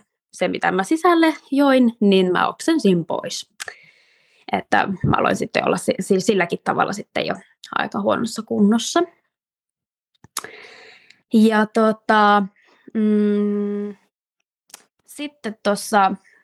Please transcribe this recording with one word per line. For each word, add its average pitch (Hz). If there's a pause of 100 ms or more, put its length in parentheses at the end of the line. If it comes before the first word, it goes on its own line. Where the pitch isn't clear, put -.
(320)
se 180
mitä 180
mä 185
sisälle 320 (160)
join, 262
niin 190
mä 175
oksensin 196
pois. - (1000)
Että - (160)
mä -
aloin -
sitten -
olla -
si-, -
si-, 190
silläkin 185
tavalla -
sitten -
jo 82 (440)
aika 214
huonossa 214
kunnossa. 226 (2250)
Ja 214
tota, 214 (520)
mm, 208 (1120)
sitten 285
tossa 202 (320)